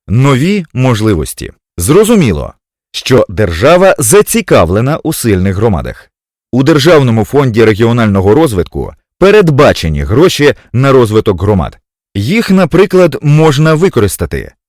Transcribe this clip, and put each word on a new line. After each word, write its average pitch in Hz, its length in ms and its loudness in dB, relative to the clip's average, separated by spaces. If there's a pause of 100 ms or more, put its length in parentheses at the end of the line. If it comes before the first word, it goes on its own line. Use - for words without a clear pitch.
Нові 139 560 0 (100)
можливості. 110 800 -2 (240)
Зрозуміло, 135 760 0 (400)
що - 360 0
держава 110 680 0
зацікавлена 127 1000 0
у 156 160 -6
сильних 95 440 -2
громадах. 90 540 -4 (420)
У 131 100 0
Державному 135 600 2
фонді 120 400 0
регіонального 110 720 0
розвитку 98 580 -2 (260)
передбачені 143 840 2
гроші 139 520 0 (180)
на 135 200 0
розвиток 107 500 0
громад. 95 360 -2 (360)
Їх, 147 360 -4
наприклад, 185 720 0
можна 156 520 2
використати 101 800 -4 (160)